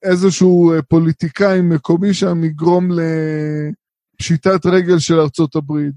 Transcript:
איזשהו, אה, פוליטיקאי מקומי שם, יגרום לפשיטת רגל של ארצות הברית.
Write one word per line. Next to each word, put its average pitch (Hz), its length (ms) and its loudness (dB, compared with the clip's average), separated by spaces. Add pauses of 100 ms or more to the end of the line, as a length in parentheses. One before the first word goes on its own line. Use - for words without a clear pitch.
איזשהו, 180 720 2
אה, 160 80 0
פוליטיקאי 165 800 0
מקומי 175 520 0
שם, 175 300 -2
יגרום 170 460 0 (1300)
לפשיטת 175 460 0
רגל 180 340 2
של 160 200 0
ארצות 156 360 -2
הברית. 147 420 -6